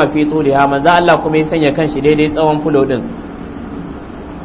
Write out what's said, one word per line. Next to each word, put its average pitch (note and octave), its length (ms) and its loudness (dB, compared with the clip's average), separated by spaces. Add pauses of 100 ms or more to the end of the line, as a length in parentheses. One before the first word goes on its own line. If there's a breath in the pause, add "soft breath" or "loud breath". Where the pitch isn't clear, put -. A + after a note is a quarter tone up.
(120)
fi D3+ 140 0
tuliha, C#3+ 420 2
manzo C#3+ 220 2
Allah F3 320 4
kuma D#3 160 0
ya D#3 80 2
sanya D#3 260 2
kan D#3+ 160 0
shi D3+ 140 -4
daidai D3+ 320 2
tsawon D#3 260 2
fulo D3 240 2
din. B2+ 160 -2 (1400)